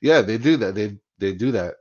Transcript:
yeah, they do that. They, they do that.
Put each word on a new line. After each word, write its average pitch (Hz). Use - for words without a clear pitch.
yeah, 143
they 107
do 151
that. 98
They, 104
they 98
do 117
that. 90